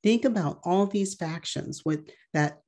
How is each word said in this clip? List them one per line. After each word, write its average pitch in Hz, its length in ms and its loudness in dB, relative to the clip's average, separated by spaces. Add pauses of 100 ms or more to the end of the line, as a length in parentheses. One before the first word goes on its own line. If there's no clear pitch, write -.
Think 226 240 4
about 180 380 0
all 190 200 2
these 196 300 -2
factions 160 680 -8
with, 151 280 -4 (240)
that 151 340 0